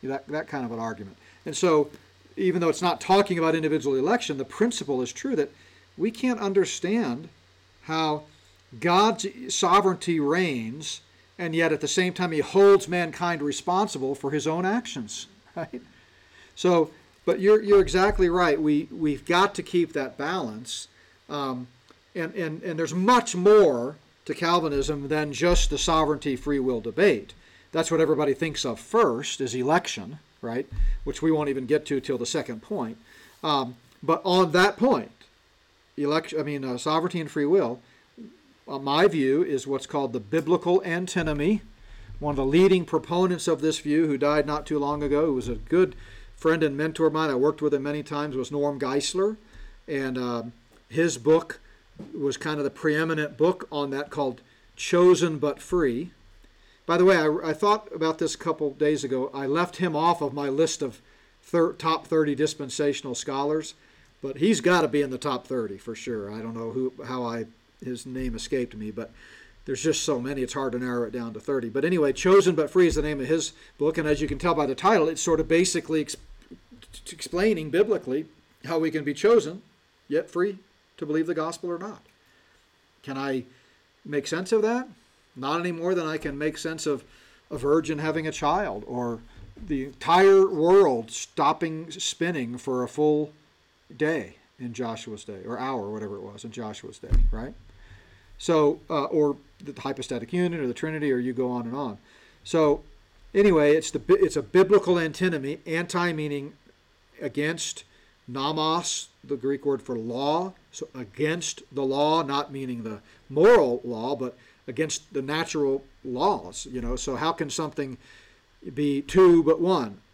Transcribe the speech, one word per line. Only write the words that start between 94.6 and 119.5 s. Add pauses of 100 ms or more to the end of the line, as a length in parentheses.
in
Joshua's
day,
or
hour,
whatever
it
was,
in
Joshua's
day, (200)
right? (840)
So, (100)
uh,
or (260)
the
hypostatic
union,
or
the
Trinity,
or
you
go
on
and
on. (460)
So, (500)
anyway,
it's
the
bi-,
it's
a
biblical
antinomy,
anti
meaning (680)
against, (440)
nomos, (140)
the
Greek
word
for
law, (180)
so
against
the
law,
not
meaning
the (300)
moral
law,
but (300)
against
the
natural (200)
laws,
you
know.
So
how
can
something (760)
be
two
but